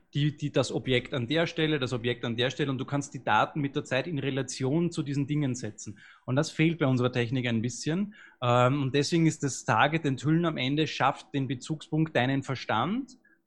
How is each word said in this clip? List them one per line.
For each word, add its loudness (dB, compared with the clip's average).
die, 0
die, -4
das 2
Objekt 0
an -2
der 0
Stelle, 0
das -2
Objekt -4
an -4
der 2
Stelle -2
und -2
du -6
kannst -4
die -12
Daten 2
mit -2
der -4
Zeit 0
in -4
Relation -2
zu -4
diesen -2
Dingen 0
setzen. -10
Und 0
das 0
fehlt 2
bei 2
unserer 2
Technik 0
ein 0
bisschen. -4
Ähm, 4
und 0
deswegen 4
ist 2
das -4
Target 2
enthüllen 2
am -2
Ende, 0
schafft -2
den -2
Bezugspunkt -2
deinen 2
Verstand -2